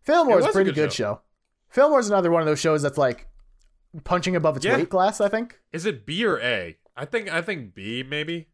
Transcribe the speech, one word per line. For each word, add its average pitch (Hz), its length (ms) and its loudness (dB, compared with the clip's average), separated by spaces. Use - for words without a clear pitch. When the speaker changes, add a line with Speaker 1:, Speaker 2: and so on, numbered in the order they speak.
Speaker 1:
Fillmore 294 360 4
Speaker 2:
It - 20 8
Speaker 1:
is 170 60 4
a - 40 2
Speaker 2:
was 427 60 0
a - 20 2
Speaker 1:
pretty 190 140 2
Speaker 2:
good 139 60 -4
Speaker 1:
good 151 180 0
Speaker 2:
show. 104 220 -4
Speaker 1:
show. - 40 -20
Fillmore 285 320 4
is 220 80 -2
another 190 220 2
one 170 100 4
of 156 60 0
those 151 140 0
shows 156 200 2
that's, 143 160 -2
like, 131 320 0
punching 180 300 0
above 156 220 2
its 139 80 -6
Speaker 2:
Yeah. 233 120 2
Speaker 1:
weight 311 120 0
class, 196 320 0
I 202 80 2
think. 226 320 -6
Speaker 2:
Is 165 120 -8
it 131 220 -6
B 180 180 -4
or 165 160 0
A? 104 380 -4
I 131 80 -10
think, 208 260 -8
I 165 120 -4
think 156 320 -10
B, 110 280 -10
maybe. 151 520 -8